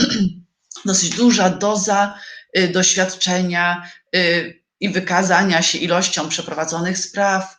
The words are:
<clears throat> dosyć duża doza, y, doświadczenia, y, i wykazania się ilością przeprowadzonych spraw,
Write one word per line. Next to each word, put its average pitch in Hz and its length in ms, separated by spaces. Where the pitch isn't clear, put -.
<clears throat> - 480
dosyć 185 240
duża 202 400
doza, 202 680
y, 185 100
doświadczenia, 180 1200
y, 170 500
i 202 100
wykazania 185 720
się - 160
ilością 170 520
przeprowadzonych 165 680
spraw, 196 600